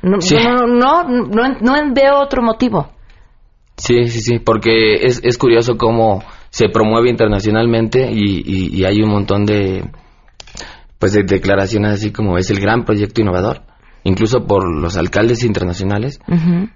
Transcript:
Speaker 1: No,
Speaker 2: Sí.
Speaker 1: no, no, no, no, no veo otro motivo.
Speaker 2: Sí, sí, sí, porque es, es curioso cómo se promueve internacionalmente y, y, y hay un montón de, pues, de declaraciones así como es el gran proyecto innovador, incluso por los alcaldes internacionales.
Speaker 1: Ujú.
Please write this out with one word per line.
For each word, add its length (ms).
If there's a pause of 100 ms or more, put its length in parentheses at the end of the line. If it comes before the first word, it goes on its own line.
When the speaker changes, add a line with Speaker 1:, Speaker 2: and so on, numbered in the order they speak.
Speaker 1:
No, 180
Speaker 2:
Sí. 160
Speaker 1:
no, 300
no, 380
no, 240
no, 320
no 340
veo 260
otro 220
motivo. 460 (880)
Speaker 2:
Sí, 320
sí, 120
sí, 180
porque 680
es, 180
es 140
curioso 380
cómo 460 (280)
se 200
promueve 400
internacionalmente 1000
y, 340
y, 360
y 60
hay 160
un 80
montón 360
de, 440 (1080)
pues, 140
de 100
declaraciones 680
así 200
como 260
es 120
el 100
gran 240
proyecto 380
innovador, 400 (420)
incluso 420
por 220
los 280
alcaldes 480
internacionales. 840
Speaker 1:
Ujú. 500